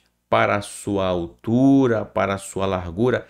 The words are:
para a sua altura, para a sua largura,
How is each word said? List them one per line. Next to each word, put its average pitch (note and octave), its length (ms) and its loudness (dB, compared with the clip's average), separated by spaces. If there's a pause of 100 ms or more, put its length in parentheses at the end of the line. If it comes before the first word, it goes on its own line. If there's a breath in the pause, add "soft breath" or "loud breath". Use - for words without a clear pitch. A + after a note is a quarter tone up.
(300)
para A2 280 2
a G2+ 40 -6
sua F#2+ 460 -4
altura, A#2 960 2
para G2 320 -2
a - 20 -4
sua F#2+ 280 -6
largura, F#2+ 640 -2